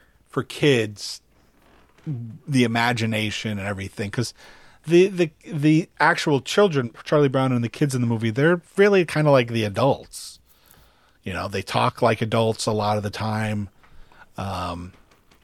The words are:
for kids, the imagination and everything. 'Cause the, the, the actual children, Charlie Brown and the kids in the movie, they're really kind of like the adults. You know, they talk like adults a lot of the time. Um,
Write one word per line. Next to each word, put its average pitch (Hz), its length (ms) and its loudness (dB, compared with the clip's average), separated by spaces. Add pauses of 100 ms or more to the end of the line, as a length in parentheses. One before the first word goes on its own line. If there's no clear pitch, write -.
(300)
for 127 120 -4
kids, 113 800 0 (840)
the 123 580 -2
imagination 113 920 0
and 98 100 -6
everything. 98 420 -6
'Cause - 220 -4 (540)
the, 175 220 6
the, 175 220 -2 (140)
the 156 460 2 (100)
actual 151 400 2
children, 151 500 2 (140)
Charlie 147 240 4
Brown 131 240 0
and 120 100 0
the 117 60 -2
kids 139 260 -2
in 127 60 -2
the 123 60 0
movie, 113 240 0
they're 156 320 2 (160)
really 196 260 4
kind 151 220 -2
of 143 80 6
like 123 140 4
the 113 160 -2
adults. - 760 -4 (840)
You 95 120 -8
know, 90 140 -6
they 98 120 -4
talk 120 400 -2
like 113 220 2
adults 113 420 0
a 113 80 0
lot 107 240 0
of 104 60 -2
the 101 80 -6
time. 107 580 -4 (720)
Um, 90 560 -8 (500)